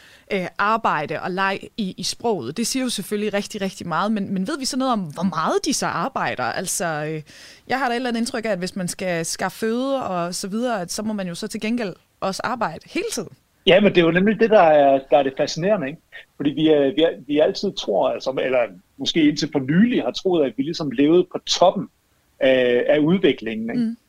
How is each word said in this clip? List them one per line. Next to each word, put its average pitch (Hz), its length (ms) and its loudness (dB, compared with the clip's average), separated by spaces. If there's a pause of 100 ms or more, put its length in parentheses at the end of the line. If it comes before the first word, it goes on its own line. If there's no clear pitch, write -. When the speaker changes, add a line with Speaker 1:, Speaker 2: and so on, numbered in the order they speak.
(340)
Speaker 1:
øh, 185 120 -2 (120)
arbejde 196 640 0
og 185 100 -6
leg 190 280 -2 (180)
i, 190 200 -4
i 196 60 -8
sproget. 170 540 -4
Det 233 100 -2
siger 262 160 -2
jo 247 60 -2
selvfølgelig 208 440 -4
rigtig, 202 280 -6
rigtig 190 260 -8
meget, 175 240 -2
men, 202 220 -2
men 190 140 -2
ved 302 120 -6
vi 262 60 -6
så 269 120 -4
noget 262 160 0
om, 214 60 -2
hvor 170 240 -6
meget 190 420 0
de 302 80 -2
så - 120 -4
arbejder? 160 580 -4
Altså, 180 420 -4
øh, 156 360 -4 (460)
jeg 247 120 -2
har 277 80 -2
da 240 60 0
et - 20 0
eller 247 140 -4
andet 233 100 -2
indtryk 233 260 -4
af, 220 40 -2
at 185 100 -2
hvis 180 160 -6
man 185 120 -4
skal 170 380 -4
skaffe - 320 -6
føde 254 480 -2
og 180 300 -4
så 208 120 -8
videre, 220 340 -4
at 175 100 -8
så 214 120 -6
må 214 100 -4
man 196 140 -6
jo 170 80 -8
så 220 120 -8
til 208 140 -8
gengæld 214 320 -4 (260)
også 190 240 -4
arbejde 196 360 -4 (140)
hele 381 180 -4
tiden. 202 180 -6 (360)
Speaker 2:
Ja, 185 140 6
men 202 160 4
det 180 60 6
er 165 40 4
jo 165 60 4
nemlig 190 280 2
det, 220 100 4
der 208 120 8
er, 143 380 8 (100)
der 151 80 6
er 139 60 4
det 131 140 -2
fascinerende, 156 500 0
ikke? 156 120 -10 (380)
Fordi 147 120 0
vi 156 180 2
er, 143 280 4
vi 151 60 2
er, 170 80 6 (180)
vi 147 120 2
altid 190 340 2
tror, 170 360 0
altså, 131 340 -4
eller 127 160 0 (380)
måske 147 300 2
indtil 151 240 0
for 147 80 0
nylig 165 440 4
har 123 80 -2
troet, 170 340 0
at 120 120 -4
vi 135 60 -2
ligesom 156 280 -4
levede 151 400 4
på 170 140 -8
toppen - 420 2 (520)
af, 123 500 4
af 151 100 4
udviklingen, 147 720 0
ikke? 233 140 -2
Speaker 1:
Mm. 226 140 -4 (120)